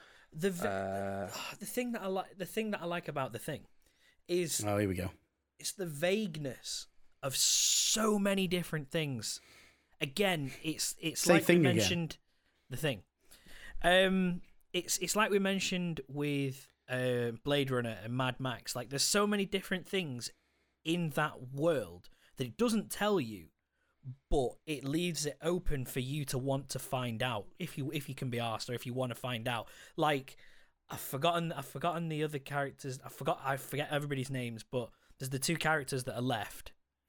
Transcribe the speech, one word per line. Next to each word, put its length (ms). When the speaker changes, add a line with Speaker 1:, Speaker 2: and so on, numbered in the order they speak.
Speaker 1:
The 160
v-, 180
Speaker 2:
Uh, 600
Speaker 1:
<sighs> 160
the 60
thing 260
that 100
I 60
like, 300
the 80
thing 260
that 100
I 40
like 240
about 240
The 60
Thing 260
is 360
Speaker 3:
Oh, 120
here 100
we 80
go. 160
Speaker 1:
it's 140
the 120
vagueness 1000
of 140
so 840
many 300
different 420
things. 520
Again, 540
it's, 360
it's 220
Speaker 3:
Say 120
Speaker 1:
like 80
we 40
Speaker 3:
thing 200
again. 100
Speaker 1:
mentioned 420
The 80
Thing. 260
Um, 580
it's, 260
it's 180
like 140
we 80
mentioned 680
with 640
uh, 400
Blade 280
Runner 320
and 120
Mad 240
Max. 360
Like, 140
there's 140
so 220
many 200
different 420
things 420
in 280
that 420
world 560
that 80
it 120
doesn't 340
tell 280
you, 260
but 220
it 180
leaves 420
it 160
open 440
for 140
you 260
to 120
want 320
to 100
find 440
out 220
if 180
you, 160
if 160
you 60
can 140
be 100
asked 300
or 40
if 120
you 80
wanna 220
find 320
out. 200
Like, 420
I've 100
forgotten, 540
I've 140
forgotten 420
the 140
other 160
characters. 640
I 40
forgot, 360
I 120
forget 340
everybody's 400
names, 380
but 200
there's 100
the 100
two 160
characters 500
that 100
are 60
left. 500